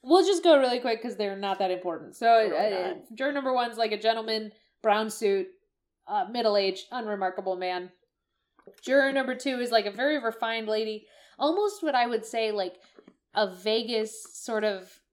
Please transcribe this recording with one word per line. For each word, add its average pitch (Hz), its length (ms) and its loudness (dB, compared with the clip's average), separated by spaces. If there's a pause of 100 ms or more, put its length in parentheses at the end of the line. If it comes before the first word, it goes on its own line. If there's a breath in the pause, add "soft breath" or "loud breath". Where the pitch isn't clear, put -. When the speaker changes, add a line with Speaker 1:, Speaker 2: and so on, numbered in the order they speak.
Speaker 1:
We'll 339 240 6
just 370 160 2
go 320 160 8
really 247 220 4
quick 233 220 -2
'cause 240 160 -8
they're 202 180 -2
not 196 240 -4
that 190 100 2
important. 180 460 -6
So, 233 100 -6
Speaker 2:
They're 226 240 8
really 185 240 0 (100)
Speaker 1:
uh, 185 80 -4
Speaker 2:
not. 175 60 -8 (160)
Speaker 1:
juror 269 200 -2
number 269 200 -2
one's, 240 240 0
like, 220 140 0
a 208 80 -2
gentleman, 220 540 -2 (280)
brown 220 280 2
suit, 196 380 0 (600)
uh, 196 240 -2
middle-aged, 208 640 0
unremarkable 196 640 -4
man. 180 340 -6 (920)
Juror 269 260 2
number 254 240 -2
two 254 240 -4
is, 240 100 -4
like, 226 160 2
a 202 60 -4
very 277 320 0
refined 226 460 -4
lady, 214 380 -4 (300 soft breath)
almost 392 460 0
what 302 100 0
I 240 140 2
would 226 180 -2
say, 220 280 -2
like, 185 220 -4 (580 soft breath)
a 196 200 0
Vegas 220 720 -2 (200)
sort 220 180 -2
of 190 260 -4 (240)